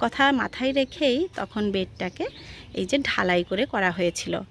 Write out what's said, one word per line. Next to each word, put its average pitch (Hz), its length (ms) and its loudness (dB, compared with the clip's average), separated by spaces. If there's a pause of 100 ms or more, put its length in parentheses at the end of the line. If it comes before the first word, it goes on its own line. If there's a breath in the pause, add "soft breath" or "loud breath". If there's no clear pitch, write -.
কথা 277 320 4
মাথায় 254 400 0
রেখেই 269 640 2
তখন 208 360 -2
বেডটাকে 190 560 -4 (480 loud breath)
এই 190 100 -2
যে 269 140 2
ঢালাই 180 460 2
করে 208 220 0
করা 196 240 2
হয়েছিল, 175 500 -2 (100)